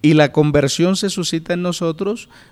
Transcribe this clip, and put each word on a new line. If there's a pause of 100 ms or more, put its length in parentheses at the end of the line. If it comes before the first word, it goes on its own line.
Y
la
conversión
se
suscita
en
nosotros (220)